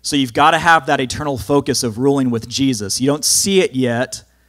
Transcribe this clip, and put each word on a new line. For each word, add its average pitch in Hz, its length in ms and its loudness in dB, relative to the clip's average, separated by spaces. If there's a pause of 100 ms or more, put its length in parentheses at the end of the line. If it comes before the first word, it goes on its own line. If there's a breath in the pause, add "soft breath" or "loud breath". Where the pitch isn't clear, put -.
So - 140 -6
you've 131 180 0
got 147 180 4
to 160 80 0
have 160 280 4
that 139 120 0
eternal 139 380 -4
focus 143 460 0
of 113 140 -4
ruling 135 320 2
with 117 180 -4
Jesus. 117 520 -2
You 131 80 0
don't 147 180 -2
see 196 360 2
it 143 120 0
yet, 123 500 -2 (260)